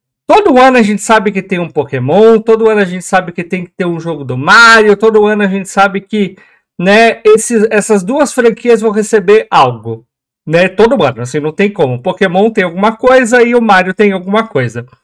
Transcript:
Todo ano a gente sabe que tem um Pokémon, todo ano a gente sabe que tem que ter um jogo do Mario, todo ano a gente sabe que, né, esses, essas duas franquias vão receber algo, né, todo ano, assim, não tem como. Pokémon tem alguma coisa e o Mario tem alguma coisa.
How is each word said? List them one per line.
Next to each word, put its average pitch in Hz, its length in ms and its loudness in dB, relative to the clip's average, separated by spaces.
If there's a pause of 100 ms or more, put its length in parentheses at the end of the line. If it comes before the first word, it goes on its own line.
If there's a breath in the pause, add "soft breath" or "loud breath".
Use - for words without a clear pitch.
(280)
Todo 330 320 2
ano 254 180 4
a 233 40 4
gente 202 200 -2
sabe 220 300 0
que 190 100 -6
tem 190 160 -6
um 175 120 -6
Pokémon, 156 720 2
todo 220 300 0
ano 208 120 0
a 196 40 0
gente 180 180 -10
sabe 180 280 -2
que 170 120 -8
tem 180 220 -8
que - 60 -18
ter 185 140 -6
um 170 140 -6
jogo 160 240 -8
do 127 140 -8
Mario, 214 580 4
todo 214 300 2
ano 208 160 -2
a 202 60 0
gente 190 200 -6
sabe 196 340 -2
que, 202 360 -4 (420 soft breath)
né, 214 460 2
esses, 214 460 2
essas 208 320 0
duas 262 280 -2
franquias 233 480 0
vão 220 120 -2
receber 214 580 0
algo, 117 560 -2 (400)
né, 170 240 0
todo 190 340 0
ano, 123 200 -2
assim, 147 160 -6
não 151 120 -6
tem 202 200 -2
como. 127 300 -4
Pokémon 190 500 -2
tem 208 120 -2
alguma 190 320 -4
coisa 254 460 2
e 233 140 2
o 240 60 2
Mario 185 320 2
tem 208 180 0
alguma 196 360 -4
coisa. 120 380 -6 (180)